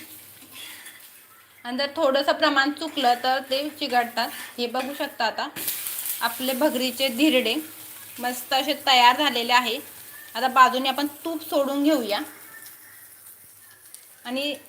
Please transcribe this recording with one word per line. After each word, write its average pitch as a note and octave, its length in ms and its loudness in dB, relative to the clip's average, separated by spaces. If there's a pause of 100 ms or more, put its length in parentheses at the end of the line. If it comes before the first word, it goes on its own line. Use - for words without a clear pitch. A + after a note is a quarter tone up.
(1600)
आणि B3 140 -6
जर C#4+ 80 2 (100)
थोडंसं C#4+ 360 2
प्रमाण D4 380 2
चुकलं C#4+ 440 0 (100)
तर C4 140 2 (120)
ते C#4 180 0
चिघळतात. A#3+ 600 -2 (300)
हे A#3+ 80 -2
बघू B3+ 280 -4
शकता, C#4 300 -4
आता A3 240 -2 (720)
आपले B3+ 320 -2
भगरीचे C4 560 0
धिरडे B3 460 4 (640)
मस्त B3 340 -6
असे C4+ 220 0 (120)
तयार B3+ 300 8
झालेले B3 360 0
आहे. A#3+ 260 2 (560)
आता B3 140 0
बाजूने B3+ 400 6
आपण C#4+ 180 -2 (180)
तूप E4 180 -6
सोडून C#4+ 420 0
घेऊया B3 360 2 (2000)
आणि C4+ 320 -4 (120)